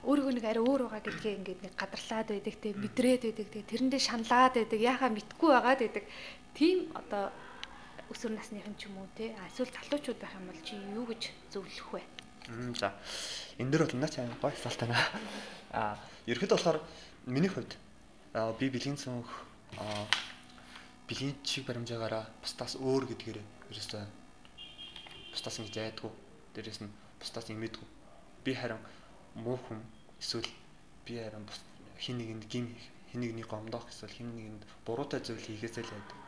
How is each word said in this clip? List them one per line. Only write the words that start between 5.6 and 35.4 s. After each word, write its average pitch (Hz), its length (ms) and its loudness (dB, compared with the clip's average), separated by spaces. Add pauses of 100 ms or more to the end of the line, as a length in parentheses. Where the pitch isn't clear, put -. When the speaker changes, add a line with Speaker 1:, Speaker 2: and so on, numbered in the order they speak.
Speaker 1:
байдаг. 214 240 0 (480)
Тийм 359 240 8 (160)
одоо - 380 -2 (800)
өсвөр 220 240 -2
насныхан 202 400 -8
ч - 80 -8
юм 196 160 -8
уу, 190 60 -10 (100)
тий, 226 160 -4
а, 190 160 -10
эсвэл 254 240 0
залуучууд 285 480 -2
байх - 140 -10
юм 185 100 -8
бол 170 160 -10
чи 214 160 -8
юу 202 300 -4
гэж 226 140 -4 (280)
зөвлөх - 400 -8
вэ? - 120 -4 (480)
Speaker 2:
Мм, 120 260 -4
за. 98 180 2 (640)
Энэ 127 140 2
дээр 156 180 8
бол 123 80 0
наач 147 240 2
аяа 120 160 -2
гоё 143 160 2
асуулт - 320 -4
байна. 117 120 4 (760)
Аа, 107 240 0 (320)
ерхэд 151 240 4
болохоор 165 240 6 (480)
миний 139 240 6
хувьд, 117 240 -4 (640)
аа, 110 160 2
би 135 160 2
бэлгийн 139 280 0
цонх, 120 280 -6 (520)
аа, 104 280 -2 (1000)
бэлгийн 135 340 0
шиг - 240 -2
баримжаагаараа 113 640 -2 (120)
бусдаас - 340 -4
өөр 131 340 4
гэдгээр 110 300 -6 (320)
ерөөсөө 104 320 -6 (1300)
бусдаас - 280 -6
ингэж 104 200 -8
айдгүй. 110 320 -6 (400)
Дээрээс 107 320 -8
нь 104 80 -10 (240)
бусдаас - 320 -8
имэдгүй. 110 400 -6 (560)
Би 131 100 2
харин 117 280 -2 (540)
муу 117 200 0
хүн, 117 240 -6 (400)
эсвэл - 300 -2 (560)
би 120 100 -6
харин 110 320 -8
бус-, - 160 -12 (320)
хин 123 240 -4
нэгэнд 110 320 -4
гим 120 160 0
хийх, 113 200 -12 (240)
хин 123 120 -2
нэгний 113 240 -2
гомдоох, 113 400 -6
эсвэл - 240 -12
хин 117 240 -8
нэгэнд 107 280 -10 (200)
буруутай 131 400 -2
зүйл 113 160 -6
хийхээсээ 113 480 -6